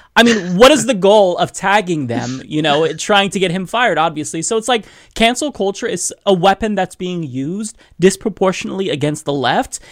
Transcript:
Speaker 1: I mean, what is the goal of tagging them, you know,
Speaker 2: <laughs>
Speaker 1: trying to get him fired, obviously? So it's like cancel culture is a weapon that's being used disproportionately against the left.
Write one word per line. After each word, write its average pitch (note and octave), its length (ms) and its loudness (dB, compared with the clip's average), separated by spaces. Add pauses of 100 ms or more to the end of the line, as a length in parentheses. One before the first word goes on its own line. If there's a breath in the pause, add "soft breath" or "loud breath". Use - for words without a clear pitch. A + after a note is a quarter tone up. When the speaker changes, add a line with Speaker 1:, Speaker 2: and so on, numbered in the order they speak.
(180 loud breath)
Speaker 1:
I A3+ 60 8
mean, G3 320 2
what B3 160 8
is A#3 140 2
the B3+ 80 0
goal G3 440 4
of E3+ 140 -2
tagging F#3 560 0
them, A#2+ 380 -6
you D3+ 160 -4
know, D3+ 320 2
Speaker 2:
<laughs> D#3 40 -10
Speaker 1:
trying G3 340 -2
to F#3+ 80 -4
get F3+ 120 0
him F#3 140 -4
fired, A3+ 320 0
obviously? D#3 460 -4
So A#3 120 -4
it's A3 140 -4
like A#3+ 160 -2 (280 loud breath)
cancel B3 380 0
culture G3 360 -4
is - 260 -6 (120)
a G3+ 80 4
weapon G3 400 0
that's F#3 220 -4
being F3+ 280 -6
used D#3 540 -8 (220 soft breath)
disproportionately F#3+ 880 -2
against D3 360 -4
the C#3+ 80 -2
left. C#3+ 480 -2 (100)